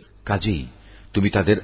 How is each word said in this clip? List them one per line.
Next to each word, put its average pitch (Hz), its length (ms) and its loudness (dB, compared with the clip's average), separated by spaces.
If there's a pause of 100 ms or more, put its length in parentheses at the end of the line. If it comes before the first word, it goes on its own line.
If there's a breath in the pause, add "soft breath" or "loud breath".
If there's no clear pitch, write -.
(240)
কাজেই 92 420 -2 (480 soft breath)
তুমি 98 160 2
তাদের 101 340 4